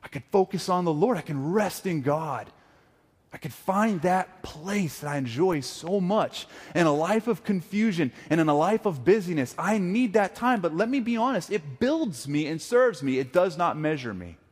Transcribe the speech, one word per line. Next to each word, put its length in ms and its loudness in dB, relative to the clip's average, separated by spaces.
I 40 -16
can 220 -10
focus 400 0
on 160 2
the 80 2
Lord. 240 2
I 40 -6
can 320 -4
rest 340 -2
in 140 -2
God. 500 -2
I 60 -18
can 120 -10
find 520 0
that 420 0
place 560 -4
that 100 -6
I 80 -2
enjoy 440 0
so 400 -4
much. 460 0
In 100 4
a 80 6
life 340 2
of 160 -2
confusion 680 0
and 120 4
in 80 4
a 40 6
life 320 2
of 200 -2
busyness, 520 2
I 200 0
need 360 0
that 220 2
time. 260 0
But 140 -2
let 140 0
me 100 0
be 180 -2
honest, 320 -2
it 300 -6
builds 480 0
me 200 0
and 140 -4
serves 400 2
me. 160 0
It 160 -2
does 240 2
not 200 0
measure 360 -2
me. 240 -12